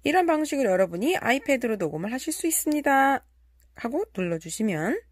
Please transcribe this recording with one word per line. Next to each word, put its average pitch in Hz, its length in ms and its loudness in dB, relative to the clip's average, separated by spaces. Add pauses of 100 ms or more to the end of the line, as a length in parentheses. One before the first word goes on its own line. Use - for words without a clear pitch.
이런 349 240 2
방식으로 302 440 0
여러분이 185 480 2
아이패드로 247 580 0
녹음을 170 360 -4
하실 262 200 -6
수 - 140 -6
있습니다 277 800 2 (520)
하고 294 280 -4 (120)
눌러주시면 175 840 -2 (120)